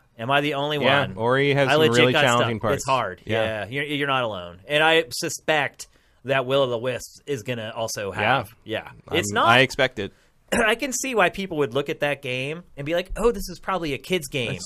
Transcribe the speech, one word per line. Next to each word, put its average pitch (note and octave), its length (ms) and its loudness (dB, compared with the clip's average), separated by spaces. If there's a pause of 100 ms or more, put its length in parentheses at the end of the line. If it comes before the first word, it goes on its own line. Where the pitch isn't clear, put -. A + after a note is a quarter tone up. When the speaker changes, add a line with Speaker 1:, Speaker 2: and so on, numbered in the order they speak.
(200)
Speaker 1:
Am A#2 100 -4
I C#3+ 120 4
the D3 140 -2
only D3 220 -2
Speaker 2:
Yeah, C#3 300 4
Speaker 1:
one? F#2+ 80 -10
Speaker 2:
Ori C3 380 2
has C#3 160 2
Speaker 1:
I - 40 2
Speaker 2:
some D3+ 80 4
Speaker 1:
legit B2+ 160 4
Speaker 2:
really B2 160 6
Speaker 1:
got D3+ 100 4
Speaker 2:
challenging A#2+ 340 2
Speaker 1:
stuck. G2+ 60 -12
Speaker 2:
parts. A2 140 0
Speaker 1:
It's - 80 -8
hard. A2+ 400 -2
Speaker 2:
Yeah. A2 180 0
Speaker 1:
Yeah. A2 260 -4
You're, C#3 160 -6
you're C#3+ 220 -2
not C3 160 0
alone. F2+ 440 -8
And D3 160 2
I D#3+ 280 6
suspect - 760 -2 (380)
that C3+ 200 0
Will-O-the-Wisp B2 840 -2
is C#3 160 -4
gonna A#2 300 -6
also A2 380 -4
have. A2 380 0 (160)
Speaker 2:
Yeah. F#2+ 240 -6 (200)
Speaker 1:
Yeah. - 100 0
It's G3+ 120 -2
Speaker 2:
I'm, G3+ 40 -2
Speaker 1:
not A#3+ 120 2
Speaker 2:
I A#2 120 8
expect C3 400 2
it. G2 120 -6 (220)
Speaker 1:
<clears throat> - 180 -20
I A3+ 240 2
can C4 160 -4
see B3+ 240 -4
why F#3 140 4
people F#3 280 -6
would C3+ 160 0
look C#3+ 140 -2
at D#3 140 -6
that C#3+ 200 -2
game C3+ 420 -8 (120)
and C#3 100 -10
be D#3 100 -4
like, F#3 200 -4
"Oh, A3+ 160 2
this G3 180 -6
is F3 100 -14
probably E3+ 340 -4
a - 40 -2
kid's F3 300 -4
game." A#2+ 260 -2
Speaker 2:
A A2+ 120 -8